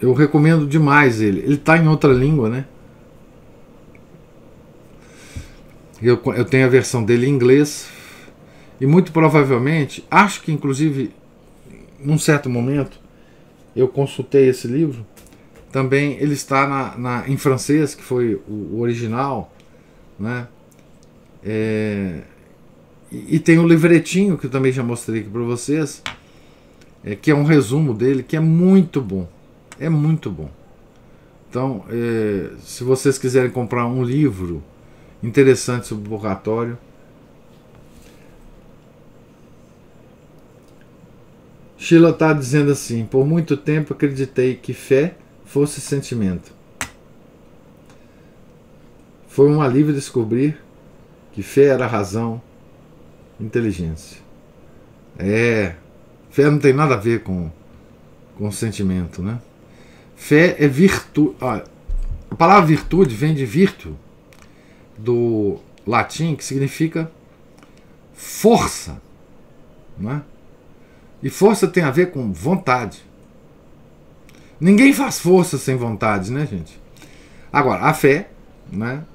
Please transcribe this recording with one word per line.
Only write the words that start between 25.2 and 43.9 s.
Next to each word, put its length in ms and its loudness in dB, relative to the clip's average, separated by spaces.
aqui 80 -12
pra 120 -8
vocês, 600 -6
é, 120 -8
que 140 -4
é 60 4
um 80 2
resumo 500 2
dele, 300 0
que 120 -8
é 40 0
muito 600 4
bom. 260 -6
É 100 -4
muito 420 0
bom. 180 -10
Então, 400 -6
é, 600 -4
se 220 -14
vocês 340 0
quiserem 340 0
comprar 340 -4
um 180 -2
livro 600 -2
interessante 680 2
sobre 200 -10
o 20 -12
purgatório, 680 -6
Sheila 360 4
tá 200 2
dizendo 380 0
assim: 340 -4
Por 200 0
muito 320 -2
tempo 360 -4